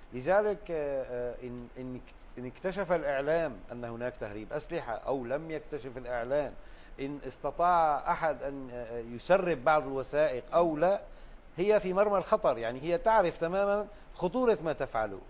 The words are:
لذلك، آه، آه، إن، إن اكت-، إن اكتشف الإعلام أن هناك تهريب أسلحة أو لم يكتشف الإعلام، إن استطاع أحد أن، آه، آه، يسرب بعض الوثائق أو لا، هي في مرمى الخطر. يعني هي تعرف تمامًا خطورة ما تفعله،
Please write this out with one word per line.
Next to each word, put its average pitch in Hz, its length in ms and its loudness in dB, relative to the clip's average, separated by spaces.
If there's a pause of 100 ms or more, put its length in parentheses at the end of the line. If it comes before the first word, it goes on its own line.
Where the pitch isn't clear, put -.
(120)
لذلك، 185 460 2 (120)
آه، 143 320 -2
آه، 123 400 -6
إن، 123 260 -10 (100)
إن 127 180 -8
اكت-، - 420 -18
إن 127 80 -8
اكتشف 180 460 -4
الإعلام 147 640 0 (160)
أن 120 120 -8
هناك 117 320 -4
تهريب 107 360 -8
أسلحة 147 400 -6
أو 127 320 -2
لم 151 260 -4
يكتشف 135 460 -8
الإعلام، 123 560 -2 (480)
إن 139 180 -6 (100)
استطاع 160 840 2
أحد 151 300 0
أن، 139 300 -6
آه، 120 260 -6
آه، - 20 -4
يسرب 139 640 2
بعض 156 180 6
الوثائق 135 640 0 (100)
أو 165 220 6
لا، 180 240 4 (560)
هي 208 240 4
في 185 120 -2
مرمى 202 260 4
الخطر. 165 400 4
يعني 120 240 -2
هي 170 160 2
تعرف 190 400 4
تمامًا 202 480 0 (280)
خطورة 220 500 2
ما 160 80 0
تفعله، 110 580 -2